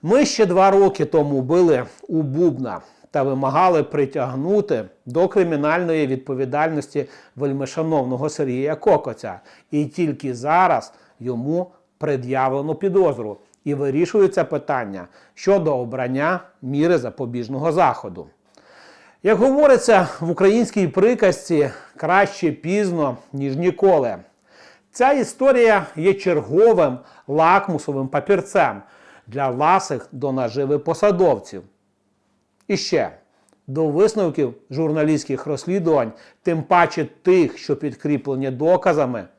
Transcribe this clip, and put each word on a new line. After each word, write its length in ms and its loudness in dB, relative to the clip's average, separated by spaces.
Ми 220 2
ще 220 0
два 240 4
роки 340 4
тому 380 0
били 420 2
у 140 -2
бубна 580 -2
та 120 -2
вимагали 600 2
притягнути 1000 -2
до 220 0
кримінальної 800 0
відповідальності 1000 -4
вельмишановного 920 -4
Сергія 460 -4
Кокоця. 680 -2
І 140 -2
тільки 500 -4
зараз 580 0
йому 500 -6
пред'явлено 760 -2
підозру 640 0
і 100 -2
вирішується 720 0
питання 600 -6
щодо 440 0
обрання 640 -4
міри 360 0
запобіжного 760 -6
заходу. 540 -2
Як 160 2
говориться 680 4
в 100 -4
українській 580 2
приказці, 800 2
краще 560 0
пізно, 640 -2
ніж 240 -4
ніколи. 600 2
Ця 220 2
історія 720 2
є 180 2
черговим 840 2
лакмусовим 800 0
папірцем 720 0
для 220 -4
ласих 640 -2
до 200 -4
наживи 460 -2
посадовців. 840 0
І 80 -2
ще, 340 -2
до 200 -2
висновків 680 0
журналістських 760 -2
розслідувань, 640 -2
тим 200 -2
паче 440 2
тих, 360 2
що 180 -4
підкріплені 760 -4
доказами 720 0